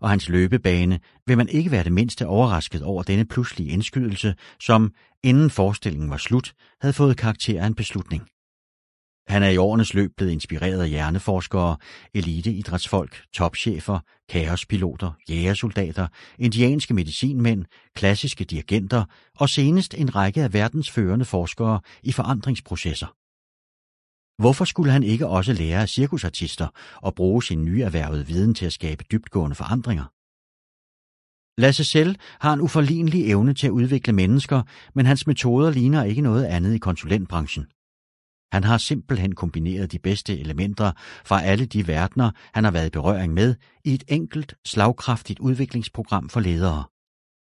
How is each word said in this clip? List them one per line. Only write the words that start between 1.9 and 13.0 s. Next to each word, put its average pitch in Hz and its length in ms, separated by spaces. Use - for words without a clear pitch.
mindste 107 340
overrasket 92 560
over 90 200
denne 98 220
pludselige 110 460
indskydelse, 104 640
som, 110 340
inden 135 280
forestillingen 92 600
var 69 60
slut, - 380
havde 139 140
fået 135 220
karakter 107 460
af 101 40
en 110 80
beslutning. - 540
Han 101 140
er 98 60
i 92 80
årenes 107 380
løb 98 220
blevet 92 160
inspireret 85 480
af 85 80
hjerneforskere, 85 880
eliteidrætsfolk, 90 1160